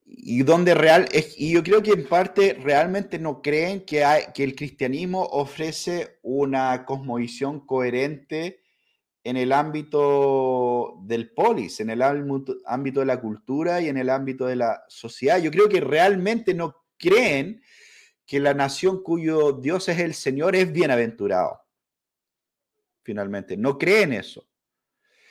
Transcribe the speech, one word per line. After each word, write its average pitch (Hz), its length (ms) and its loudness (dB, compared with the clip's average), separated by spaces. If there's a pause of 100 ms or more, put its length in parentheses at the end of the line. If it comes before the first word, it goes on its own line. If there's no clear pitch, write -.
y - 380 -4
donde 175 300 6
real, 160 380 6
es, - 260 0
y 156 140 -4
yo 170 100 4
creo 196 200 4
que 208 100 0
en 170 160 0
parte 190 460 2
realmente 160 680 0
no 156 220 -6
creen 170 440 -2
que 147 200 2
hay, 151 280 4
que 139 120 -2
el 135 100 -6
cristianismo 151 680 -4
ofrece 156 960 -6
una 131 640 -2
cosmovisión 135 800 -6
coherente 143 960 -4 (640)
en 123 100 -4
el 127 160 0
ámbito 139 1500 0
del 113 280 -6
polis, 160 500 -2
en 110 80 -6
el 113 120 -2
ámbito, 139 640 -2
ámbito 135 360 -4
de 135 60 0
la 127 120 -2
cultura 139 600 -4
y 160 80 -4
en 135 80 -4
el 127 120 -2
ámbito 131 360 -2
de 127 100 -2
la 117 320 -2
sociedad. 151 540 -2
Yo 156 100 -2
creo 196 160 4
que 190 140 2
realmente 190 720 2
no 165 320 -6 (120)
creen 180 640 2 (640)
que 143 140 -2
la 143 140 2
nación 180 500 0
cuyo 160 480 2
Dios 147 380 -4
es 170 100 -2
el 170 140 -2
Señor 151 420 -2
es 185 160 2
bienaventurado. 113 880 0 (1400)
Finalmente, 101 540 -8
no 135 220 -2
creen 175 360 2
eso. - 340 -12 (840)